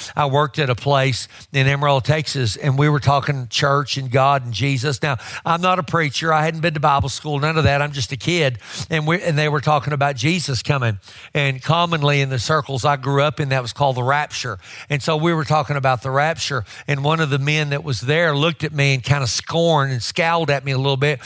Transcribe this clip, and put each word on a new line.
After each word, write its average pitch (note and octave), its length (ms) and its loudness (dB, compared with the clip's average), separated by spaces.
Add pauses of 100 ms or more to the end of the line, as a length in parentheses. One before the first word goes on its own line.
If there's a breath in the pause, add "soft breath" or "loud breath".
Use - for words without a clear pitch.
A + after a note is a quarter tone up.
(140 loud breath)
I D3 120 0
worked C#3+ 320 0
at D3 100 0
a B2 60 2
place C3+ 520 0 (280 loud breath)
in C3+ 120 4
Amarillo, C#3 340 2
Texas, C#3 560 0
and C3+ 200 0
we D3 140 4
were D3 100 2
talking C3+ 480 0
church C#3 480 0
and C3+ 140 -6
God C3+ 340 4
and A#2+ 80 -6
Jesus. C3+ 500 -2
Now, C#3+ 140 0 (260 loud breath)
I'm E3 200 0
not F#3 160 2
a F#3 40 -2
preacher. D#3+ 520 0
I D3+ 100 2
hadn't D#3+ 160 -2
been E3 140 0
to D3 60 -4
Bible C#3+ 280 2
school, C#3+ 320 -6
none D#3 160 0
of D#3 80 2
that. C#3 160 4
I'm D3 120 -2
just C#3 200 -6
a C3 60 -6
kid. D3 400 0 (320 loud breath)
And D#3 160 0
we, E3 160 2
and D#3 160 0
they D3+ 100 2
were D3 140 -2
talking D3 320 0
about C#3+ 220 0
Jesus C#3+ 460 -2
coming. A#2+ 360 0 (340 loud breath)
And C3+ 300 -2
commonly D#3 580 2
in C3+ 80 0
the C3 100 -2
circles C3+ 460 -2
I C#3+ 120 4
grew C#3 260 0
up D3+ 180 0
in, D3 80 -2
that C3 140 0
was A#2 100 -6
called C3+ 240 0
the B2 60 -2
rapture. C3 560 -2 (320 loud breath)
And D3 120 -2
so D#3+ 140 0
we E3 160 2
were D#3+ 140 0
talking D3 300 0
about C3 260 0
the C3+ 80 -6
rapture. C#3+ 560 -2 (200 loud breath)
And C#3 160 -2
one D#3 180 2
of D3+ 100 0
the C#3 80 0
men D3 320 0
that C#3+ 140 -4
was C3+ 180 -4
there D3+ 340 2
looked D#3 280 0
at D3+ 100 -4
me C#3 180 2
and B2+ 100 0
kinda C3+ 260 0
scorned D#3 640 0
and A#2+ 100 -4
scowled E3 480 0
at C#3 120 0
me C#3 100 -4
a C3 40 0
little C3+ 220 0
bit. C#3+ 280 0